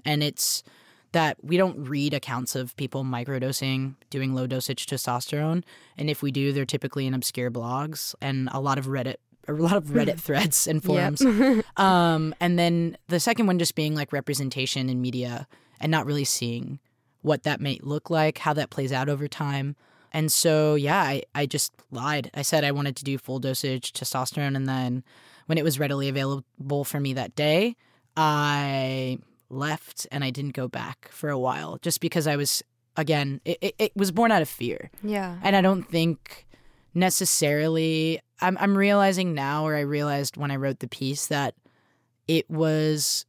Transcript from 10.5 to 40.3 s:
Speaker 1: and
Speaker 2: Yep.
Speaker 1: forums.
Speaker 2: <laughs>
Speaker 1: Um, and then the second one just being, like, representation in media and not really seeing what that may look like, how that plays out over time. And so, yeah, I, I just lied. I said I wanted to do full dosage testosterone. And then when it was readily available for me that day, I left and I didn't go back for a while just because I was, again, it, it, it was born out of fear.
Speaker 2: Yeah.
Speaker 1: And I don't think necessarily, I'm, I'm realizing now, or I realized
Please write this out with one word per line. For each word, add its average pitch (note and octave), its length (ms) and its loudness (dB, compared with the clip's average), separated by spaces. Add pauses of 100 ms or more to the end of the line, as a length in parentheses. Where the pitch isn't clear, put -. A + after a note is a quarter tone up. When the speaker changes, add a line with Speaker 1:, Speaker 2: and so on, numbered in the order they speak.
Speaker 1:
and D#3 160 0
Speaker 2:
Yep. F3 340 2
Speaker 1:
forums. B3 520 6
Speaker 2:
<laughs> - 80 -6
Speaker 1:
Um, E3+ 640 4
and F3 200 4
then E3+ 360 2 (120)
the E3+ 120 2
second A#3 280 4
one F3+ 100 4
just F3 160 2
being, D3+ 220 0
like, D3 180 -4
representation C3+ 720 -2
in B2+ 140 0
media B2 460 -4 (320)
and D3 120 -2
not D#3+ 140 0
really C#3+ 200 -2
seeing A#2+ 520 -4 (460)
what D3 200 0
that D3 160 -2
may C#3 220 -2
look D3 300 -6
like, D#3 280 2
how D3+ 140 0
that C#3+ 160 -2
plays C3+ 220 -4
out C3+ 180 0
over C#3+ 180 -2
time. C#3+ 480 -4 (360)
And D#3 200 0
so, D3+ 440 4
yeah, D3 260 2
I, C#3 220 0 (100)
I D3 140 0
just - 240 -4 (180)
lied. C#3 460 -4
I C#3+ 80 -4
said D#3 200 2
I C#3+ 80 2
wanted C#3+ 260 -2
to - 60 -12
do C3+ 140 -2
full C3 220 -6
dosage C3 540 -4
testosterone. C#3 640 -4
And C3+ 140 -2
then B2+ 340 -2 (440)
when D#3+ 100 2
it D3+ 60 0
was D3 160 2
readily C#3 280 0
available C#3 760 -4
for D3 160 -4
me C#3 140 -2
that B2+ 220 -6
day, E3 400 2 (400)
I C#3 1040 0 (340)
left D3 600 -6
and C#3+ 120 -4
I C3 60 -2
didn't C#3 240 -6
go B2+ 140 -4
back B2 440 -10
for - 200 -6
a C#3 80 -2
while B2+ 420 -4
just - 200 -2
because E3 260 0
I D3+ 80 2
was, C#3+ 260 -2 (360)
again, C#3+ 480 0
it, E3+ 160 -2
it, G3 180 -4
it G#3+ 160 2
was G3 160 2
born A3+ 200 4
out F#3 120 4
of D3 60 -4
fear. - 420 -6 (100)
Speaker 2:
Yeah. G3 400 -4
Speaker 1:
And G3 140 4
I G3 60 8
don't F#3 220 4
think - 640 -2 (680)
necessarily, D#3+ 1080 2 (220)
I'm, F#3 180 2
I'm G3 180 4
realizing G3 560 4
now, D3 320 -2
or D#3 100 0
I D3 60 0
realized C#3+ 560 -2